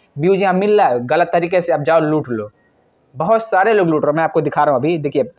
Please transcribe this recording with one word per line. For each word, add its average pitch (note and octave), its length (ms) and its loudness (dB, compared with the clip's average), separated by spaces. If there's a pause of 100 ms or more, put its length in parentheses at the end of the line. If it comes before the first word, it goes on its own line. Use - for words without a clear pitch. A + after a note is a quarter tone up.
(160)
व्यूज F3+ 260 0
यहाँ F#3+ 120 0
मिल G#3 240 0
रहा F#3+ 100 4
है, B2 180 -2
गलत E3 280 0
तरीके F3 280 0
से E3+ 120 -2
आप D3+ 80 -2
जाओ D#3+ 180 2
लूट D3+ 300 -2
लो। G#2+ 200 -6 (680)
बहुत G#3+ 280 0
सारे G3+ 300 2
लोग F#3+ 140 2
लूट D#3 180 0
रहे D3 60 2
हैं, D3 40 0
मैं D#3+ 80 0
आपको D#3 180 -2
दिखा D3+ 220 0
रहा D3 100 2
हूँ C3 80 0
अभी, E3 160 -2
देखिए C#3+ 260 -2 (160)